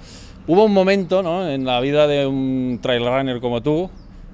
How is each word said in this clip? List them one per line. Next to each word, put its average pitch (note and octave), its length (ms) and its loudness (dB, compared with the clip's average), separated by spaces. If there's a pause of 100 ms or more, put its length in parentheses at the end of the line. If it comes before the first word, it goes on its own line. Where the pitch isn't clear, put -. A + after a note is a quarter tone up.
(460)
hubo G3+ 200 4
un G#3 60 2
momento, F#3+ 520 2
¿no?, F3 260 -4
en C3+ 160 -4
la B2+ 140 0
vida C#3+ 260 2
de C#3+ 220 2
un C3 520 -2
trail A#2+ 280 0
runner B2+ 340 -2
como A#2+ 220 -2
tú, D#3 260 -2 (440)